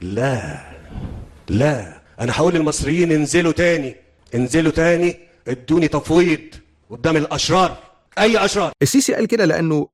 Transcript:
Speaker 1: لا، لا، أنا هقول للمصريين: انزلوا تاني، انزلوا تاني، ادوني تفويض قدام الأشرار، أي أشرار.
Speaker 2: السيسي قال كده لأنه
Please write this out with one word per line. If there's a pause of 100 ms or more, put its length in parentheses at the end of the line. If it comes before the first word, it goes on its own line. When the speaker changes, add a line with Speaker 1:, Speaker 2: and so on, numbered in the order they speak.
Speaker 1:
لا، (880)
لا، (180)
أنا
هقول
للمصريين:
انزلوا
تاني، (400)
انزلوا
تاني، (320)
ادوني
تفويض (500)
قدام
الأشرار، (420)
أي
أشرار. (100)
Speaker 2:
السيسي
قال
كده
لأنه